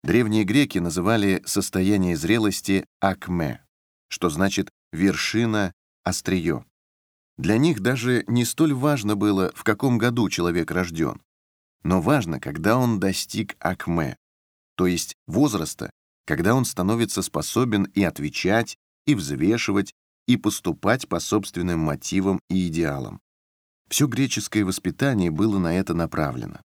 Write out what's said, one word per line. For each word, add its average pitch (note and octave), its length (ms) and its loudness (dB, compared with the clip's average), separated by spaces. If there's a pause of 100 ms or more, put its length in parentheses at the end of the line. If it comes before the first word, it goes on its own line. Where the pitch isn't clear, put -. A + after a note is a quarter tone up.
Древние A2 420 2
греки A#2 340 2
называли F#2 680 2
состояние F#2+ 680 2
зрелости G2 720 2 (140)
акме, F2 640 -2 (440)
что - 220 -2
значит F#2+ 400 0 (220)
«вершина, G2 800 0 (300)
острие». E2+ 640 -2 (720)
Для G#2+ 220 2
них C#3+ 220 2
даже B2 460 0
не A#2+ 180 2
столь D3+ 300 0
важно B2 420 0
было, G2 380 2
в - 100 -18
каком A#2 340 2
году A#2 300 2
человек E2+ 420 0
рожден, E2 500 -2 (640)
но F2+ 180 2
важно, F2 380 0
когда D#2+ 400 0
он A#2 220 2
достиг - 580 -4
акме, E2+ 580 -4 (600)
то F#2 100 2
есть F2+ 300 -2 (100)
возраста, G#2+ 640 -2 (360)
когда E2+ 280 2
он C3 100 2
становится G#2 580 -2
способен G#2 640 0
и - 180 -2
отвечать, F2+ 760 -2 (300)
и D3 80 4
взвешивать, G2 760 0 (340)
и B2 100 6
поступать G#2 720 -2
по E2+ 100 -2
собственным F2+ 640 -2
мотивам F2+ 680 -2
и F#2 200 0
идеалам. C#2+ 520 -4 (680)
Все - 160 2
греческое A#2 580 0
воспитание F#2+ 680 0
было G2 280 0
на F2 160 0
это F#2 180 -2
направлено. C#2 720 -4 (100)